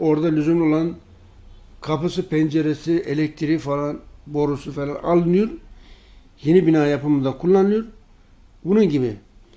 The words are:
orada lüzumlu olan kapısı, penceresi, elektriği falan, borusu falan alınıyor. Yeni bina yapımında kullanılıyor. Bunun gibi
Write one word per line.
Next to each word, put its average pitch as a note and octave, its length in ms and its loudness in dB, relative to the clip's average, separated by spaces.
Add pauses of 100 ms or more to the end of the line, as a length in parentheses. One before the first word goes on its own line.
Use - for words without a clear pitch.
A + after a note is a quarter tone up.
orada D#3 260 2
lüzumlu D#3+ 380 2
olan D#3+ 300 0 (840)
kapısı, F3 480 -4
penceresi, D#3 800 -2
elektriği D3+ 520 -2
falan, D3 420 -6 (260)
borusu D3 460 -4
falan C#3+ 220 -8
alınıyor. F3 540 2 (920)
Yeni E3 240 4
bina D#3+ 200 4
yapımında C#3 520 0
kullanılıyor. G3 460 2 (800)
Bunun G3+ 240 2
gibi B2+ 280 -2 (400)